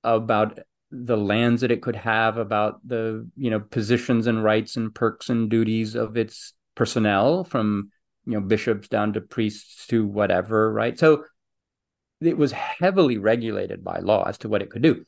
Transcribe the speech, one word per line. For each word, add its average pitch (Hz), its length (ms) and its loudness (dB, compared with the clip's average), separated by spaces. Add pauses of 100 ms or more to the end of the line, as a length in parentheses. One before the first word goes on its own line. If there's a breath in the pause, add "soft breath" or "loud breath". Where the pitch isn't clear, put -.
about 110 540 2 (340)
the 123 240 -2
lands 117 460 2
that 120 100 2
it 110 100 0
could 113 140 -4
have, 113 400 0
about 107 500 -2
the, 113 500 -6
you 127 140 -2
know, 110 80 0
positions 113 720 0
and 113 160 0
rights 107 320 2
and 113 180 -6
perks - 360 -2
and 113 200 0
duties 113 460 0
of 113 200 -4
its - 360 -4 (240)
personnel, 113 680 2
from, 104 480 -4 (340)
you 117 100 -6
know, 107 60 -2
bishops 104 460 0
down 107 280 -2
to 110 60 -4
priests - 680 -8
to 113 180 2
whatever, 104 680 0
right? 110 240 -2
So 156 280 4 (960)
it 160 180 0
was 143 140 2
heavily 180 680 0
regulated 101 640 -2
by 90 160 -6
law 98 300 2
as 104 100 -6
to 117 100 -10
what 101 140 0
it - 80 -10
could 113 120 -4
do. - 260 2